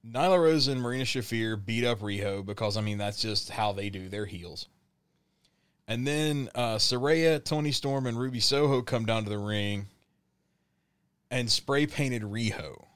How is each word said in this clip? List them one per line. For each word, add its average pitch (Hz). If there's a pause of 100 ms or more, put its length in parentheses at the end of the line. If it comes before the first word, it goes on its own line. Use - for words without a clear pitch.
Nyla 160
Rose 160
and 131
Marina 123
Shafir 113
beat 113
up 117
Riho 101
because, 104
I 110
mean, 107
that's 104
just 107
how 107
they 101
do. 95
They're 104
heels. 87 (1200)
And 117
then, 147
uh, 117
Saraya, 151
Toni 151
Storm, 139
and 117
Ruby 127
Soho 135
come 117
down 113
to 101
the 104
ring 101 (1400)
and 123
spray 143
painted 127
Riho 104 (100)